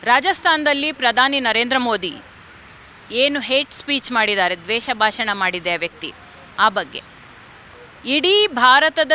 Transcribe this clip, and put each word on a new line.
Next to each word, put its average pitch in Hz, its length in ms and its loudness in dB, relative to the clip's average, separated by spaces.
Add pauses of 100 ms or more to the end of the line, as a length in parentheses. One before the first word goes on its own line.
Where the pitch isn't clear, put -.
ರಾಜಸ್ಥಾನದಲ್ಲಿ 294 880 0
ಪ್ರಧಾನಿ 254 480 0
ನರೇಂದ್ರ 240 380 0
ಮೋದಿ 202 380 -2 (920)
ಏನು 269 300 0
ಹೇಟ್ 262 320 -2
ಸ್ಪೀಚ್ 277 400 -6
ಮಾಡಿದ್ದಾರೆ, 202 440 0
ದ್ವೇಷ 220 360 -6
ಭಾಷಣ 214 400 -2
ಮಾಡಿದೆ 180 420 -4
ಆ - 20 -4
ವ್ಯಕ್ತಿ, 160 360 -8 (460)
ಆ 208 100 2
ಬಗ್ಗೆ 190 340 -6 (1000)
ಇಡೀ 349 420 2
ಭಾರತದ 285 680 2